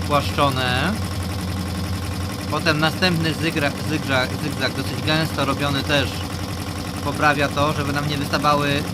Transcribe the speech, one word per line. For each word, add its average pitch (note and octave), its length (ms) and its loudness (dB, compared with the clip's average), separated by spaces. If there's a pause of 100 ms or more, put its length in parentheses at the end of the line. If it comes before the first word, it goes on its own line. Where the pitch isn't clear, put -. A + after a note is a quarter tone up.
spłaszczone. C#3 880 2 (1600)
Potem D#3 280 2
następny D#3+ 540 2
zygra-, D#3 380 0 (180)
zygza-, C#3 380 0 (160)
zygzak, C3+ 300 -2
dosyć - 320 -4
gęsto D#3 400 0
robiony, C#3 380 0
też C#3+ 260 2 (960)
poprawia C#3+ 440 2
to, C#3+ 260 2
żeby C#3+ 200 -2
nam C#3+ 160 0
nie D3 80 0
wystawały C#3+ 680 2 (100)